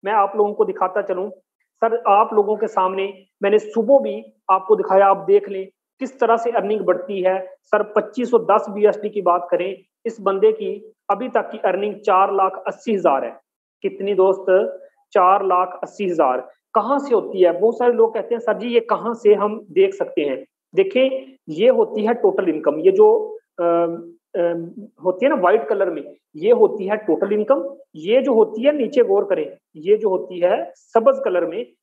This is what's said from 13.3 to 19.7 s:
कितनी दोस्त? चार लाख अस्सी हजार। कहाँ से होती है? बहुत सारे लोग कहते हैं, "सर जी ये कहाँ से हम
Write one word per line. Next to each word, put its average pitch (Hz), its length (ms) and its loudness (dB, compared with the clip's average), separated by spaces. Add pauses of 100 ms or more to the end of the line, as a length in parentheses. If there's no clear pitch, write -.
कितनी 196 320 -4
दोस्त? 190 640 2 (340)
चार 196 320 4
लाख 180 380 -2
अस्सी - 220 -10
हजार। 147 440 0 (260)
कहाँ 233 240 0
से 277 160 -2
होती 190 280 0
है? 170 180 2
बहुत 226 180 0
सारे 247 140 2
लोग 226 220 2
कहते 226 200 -4
हैं, 226 60 -6
"सर 208 180 -4
जी 233 100 -8
ये 233 120 2
कहाँ 220 340 -4
से 208 200 4
हम 208 360 -4